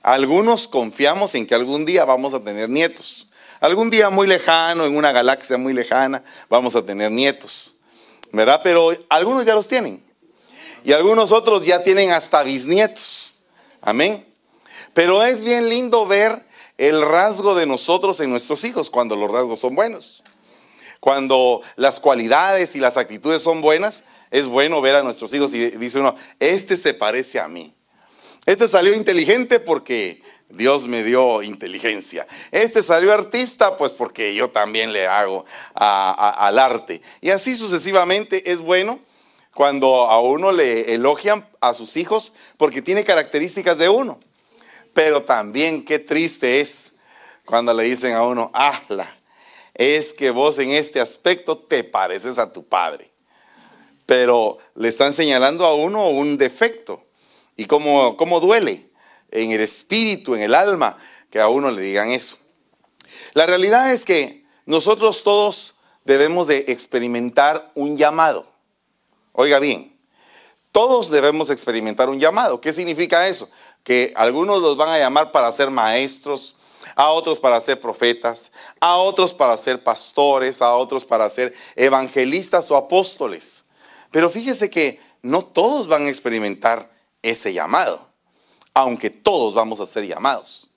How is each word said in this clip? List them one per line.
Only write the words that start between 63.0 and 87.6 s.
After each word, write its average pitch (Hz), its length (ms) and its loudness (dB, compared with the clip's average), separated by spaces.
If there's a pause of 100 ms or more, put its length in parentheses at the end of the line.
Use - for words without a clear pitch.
La 156 100 6
realidad 202 480 4
es 247 120 0
que 160 400 -2 (200)
nosotros 202 580 0
todos 208 520 0 (300)
debemos 156 420 2
de 139 220 2
experimentar 123 1080 -2
un 147 240 -6
llamado. 151 520 0 (840)
Oiga 139 260 2
bien, 127 400 -4 (720)
todos 233 380 0
debemos 147 400 0
experimentar 113 580 -4
un 135 100 -6
llamado. 160 420 0
¿Qué 156 120 -6
significa 170 560 -2
eso? 170 200 -6 (360)
Que 123 320 0
algunos 160 440 0
los 151 160 0
van 151 120 0
a 165 100 0
llamar 147 320 2
para 120 220 2
ser 139 180 0
maestros, 131 840 -4 (380)
a 147 160 2
otros 160 280 -2
para 120 220 2
ser 135 200 -4
profetas, 120 720 -4 (280)
a 175 160 2
otros 190 380 0
para 123 240 2
ser 123 260 -4
pastores, 131 800 0
a 120 120 2
otros 131 300 -4
para 110 240 0
ser 127 260 -6 (220)
evangelistas 135 920 0
o 143 60 2
apóstoles. 139 920 -4 (440)
Pero 170 200 2
fíjese 226 400 -4
que 143 300 -2 (200)
no 147 220 -2
todos 226 440 -2
van 151 200 0
a - 20 -2
experimentar 113 840 -4 (320)
ese 113 300 -2
llamado, 90 520 -2 (720)